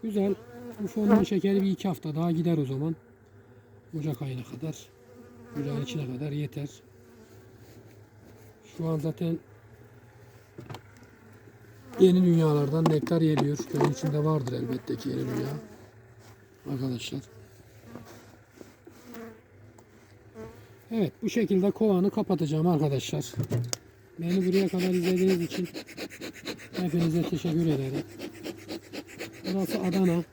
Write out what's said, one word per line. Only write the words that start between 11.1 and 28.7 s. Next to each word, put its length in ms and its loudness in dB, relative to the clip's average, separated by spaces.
yeni 260 8
dünyalardan 640 4
nektar 320 2
geliyor. 360 2
Köyün 340 0
içinde 320 -2
vardır 300 0
elbette 420 -6
ki 140 -6
yeni 100 -4
dünya. 300 -4
Arkadaşlar. 480 -6
Evet, 220 2
bu 60 0
şekilde 420 2
kovanı 400 4
kapatacağım 560 0
arkadaşlar. 680 0
Beni 280 0
buraya 200 4
kadar 220 0
izlediğiniz 520 4
için 260 -4
hepinize 480 2
teşekkür 440 0
ederim. 380 0